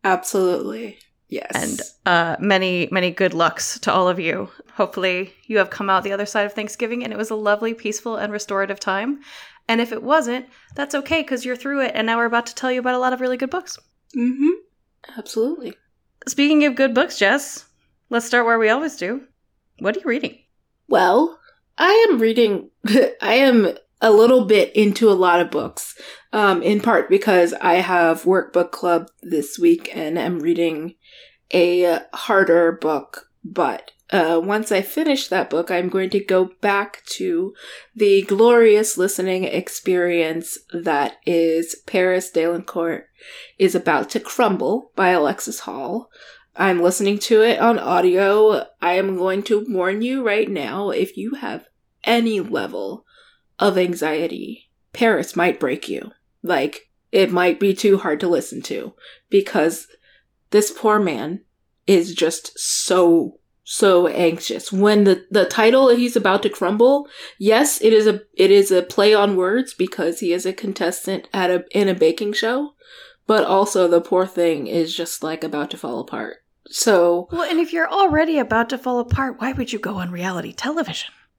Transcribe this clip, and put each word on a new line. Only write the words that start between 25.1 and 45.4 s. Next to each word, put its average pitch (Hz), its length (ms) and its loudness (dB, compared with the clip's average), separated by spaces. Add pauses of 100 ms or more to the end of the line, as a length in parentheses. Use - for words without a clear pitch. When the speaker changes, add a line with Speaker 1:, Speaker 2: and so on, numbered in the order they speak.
Speaker 1:
lot 180 260 4
of 175 120 -2
books, - 460 -8 (360)
um, 202 280 2
in 208 200 0
part 214 280 2
because 180 520 4
I 175 140 2
have 175 480 0
workbook 180 480 0
club 170 360 -2 (140)
this 156 360 -6
week 170 380 2
and 165 240 -6
I'm 175 200 -4
reading 165 560 -2 (580)
a 175 460 2 (140)
harder 175 600 2
book. - 540 -6 (180)
But, 156 460 -4 (180)
uh, 170 340 2
once 214 280 -2
I 196 100 2
finish 277 460 -2
that 185 220 -4
book, 170 220 -4
I'm 180 180 -2
going 185 220 -2
to 196 120 -2
go 185 280 0 (100)
back 202 420 -4 (100)
to 185 400 -4 (420)
the 202 280 4
glorious 220 720 4
listening 185 480 -2
experience 170 1120 -2 (160)
that 160 420 -2 (100)
is 165 500 0 (120)
Paris 185 420 0
Delancourt 170 800 -4 (500)
is 185 180 2
About 160 360 0
to - 80 -4
Crumble 202 760 -2
by 185 140 2
Alexis 170 520 -2